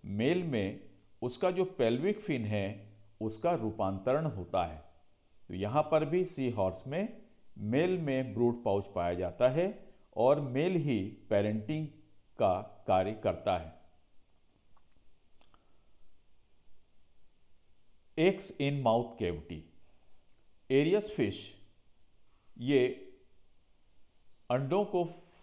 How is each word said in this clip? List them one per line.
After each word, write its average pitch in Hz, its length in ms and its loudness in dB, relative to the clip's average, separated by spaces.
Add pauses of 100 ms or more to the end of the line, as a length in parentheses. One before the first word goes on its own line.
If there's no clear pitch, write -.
मेल 123 380 0
में 110 360 -2 (420)
उसका 180 300 0
जो 180 140 0
पेल्विक 147 540 0
फिन 123 260 -2
है, 104 440 -4 (320)
उसका 110 320 -2
रूपांतरण 110 720 0
होता 92 400 -2
है। 80 180 -10 (640)
तो - 60 -12
यहाँ 101 300 0
पर 156 220 2
भी 175 200 0
सी 135 240 -4
हॉर्स 95 380 -2
में 180 340 -6 (360)
मेल 151 400 2
में 131 360 -2
ब्रूड 120 300 2
पाउच 101 220 2 (100)
पाया 87 180 0
जाता 90 360 2
है 175 340 -2 (320)
और 135 240 6
मेल 147 360 0
ही 143 280 2 (260)
पेरेंटिंग 110 580 0 (520)
का 98 480 0
कार्य 95 260 4 (100)
करता 95 340 0
है। 80 160 -8 (4000)
Eggs 190 260 4 (160)
in 139 220 0
mouth 120 380 2
cavity। 82 380 -4 (1120)
एरियस 165 380 4
फिश - 460 -4 (1040)
ये 127 520 2 (1400)
अंडों 139 340 2
को 180 200 0 (360)